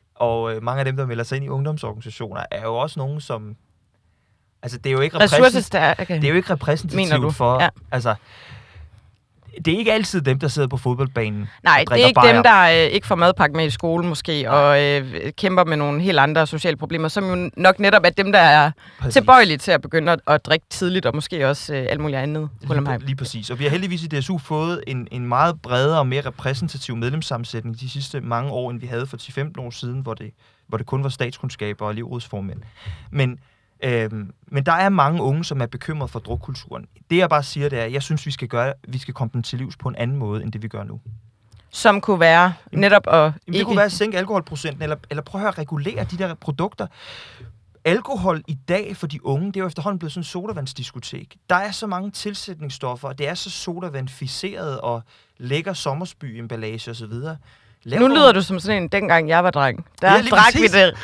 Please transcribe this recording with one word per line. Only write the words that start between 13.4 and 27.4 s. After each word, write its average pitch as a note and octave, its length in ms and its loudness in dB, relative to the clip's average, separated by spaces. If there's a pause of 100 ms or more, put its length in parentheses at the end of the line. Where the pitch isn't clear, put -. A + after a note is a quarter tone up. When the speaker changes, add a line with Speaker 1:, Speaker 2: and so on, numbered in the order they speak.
Speaker 2:
med D#3+ 80 0
i D3+ 40 0
skole E3+ 380 -2
måske, D3+ 360 -4
Speaker 1:
Nej. A#2 80 -4
Speaker 2:
og, C#3+ 320 6
øh, C#3 480 -2
kæmper F#3 320 2
med D#3+ 140 -2
nogle D3 240 -2
helt F3+ 180 2
andre D3+ 280 4
sociale D#3 300 -4
problemer, D#3+ 300 -4
som F#3+ 180 -4
jo F3+ 320 -4
nok F#3 220 6
netop G#3 260 6
er F3+ 40 6
dem, G3 220 0
der G3+ 80 6
er D3+ 320 8 (280)
Speaker 1:
Præcis. C3 140 -2
Speaker 2:
tilbøjelige A3 440 8
til F#3+ 140 -2
at D#3 100 4
begynde D#3+ 300 0
at, E3 160 0
at D3+ 180 2
drikke D#3 240 0
tidligt, F3+ 360 -2
og B2 100 -2
måske D3+ 320 -2
også, C#3+ 280 -4
øh, C3 140 -6
alt D3 100 -2
muligt D3 200 -4
andet D3+ 300 -6 (100)
Speaker 1:
Lige - 80 -14
Speaker 2:
hurlumhej. C#3 300 -2
Speaker 1:
præ-, B2 80 -10
lige C3+ 100 -4
præcis. B2+ 340 -10
Og A#2+ 100 -8
vi C#3 40 -6
har C#3+ 80 0
heldigvis F3 320 -4
i E3+ 40 -8
D D3 160 -4
S C3+ 60 -8
U F3+ 80 -4
fået D#3 500 -6
en, B2+ 240 -8
en B2 140 -8
meget D3 360 0
bredere C3+ 380 2
og C3+ 80 2
mere C3 140 -2
repræsentativ C3 760 -6
medlemssammensætning A#2 840 -6